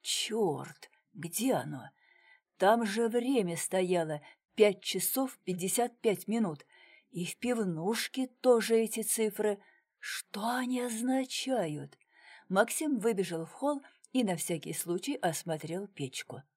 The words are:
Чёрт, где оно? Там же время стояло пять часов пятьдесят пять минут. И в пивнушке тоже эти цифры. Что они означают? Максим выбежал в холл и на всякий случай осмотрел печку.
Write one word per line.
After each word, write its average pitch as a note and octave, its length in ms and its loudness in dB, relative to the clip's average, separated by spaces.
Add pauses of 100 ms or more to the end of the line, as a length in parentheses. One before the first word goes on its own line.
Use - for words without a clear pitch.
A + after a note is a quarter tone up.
Чёрт, D#3+ 880 -2 (240)
где G#3 400 -2
оно? C3 380 -4 (680)
Там A3+ 260 6
же A3 260 0
время A#3+ 480 2
стояло F3 640 0 (340)
пять G#3 260 6
часов C4 640 -2
пятьдесят F#3 560 -2
пять G#3+ 280 0
минут. G#3+ 380 -2 (460)
И F3 140 -4
в - 140 -10
пивнушке A3 880 -2 (120)
тоже A3+ 380 6
эти A3+ 240 0
цифры. G#3+ 580 0 (400)
Что - 480 -8
они B3 320 -2
означают? A#3+ 1160 -2 (500)
Максим A#3 520 2
выбежал F#3 460 0
в - 60 -20
холл C#4+ 300 -2 (320)
и B3+ 100 2
на F#3 140 0
всякий E3 340 -4
случай F3 440 -4
осмотрел E3 720 -4
печку. C#3 540 -10 (160)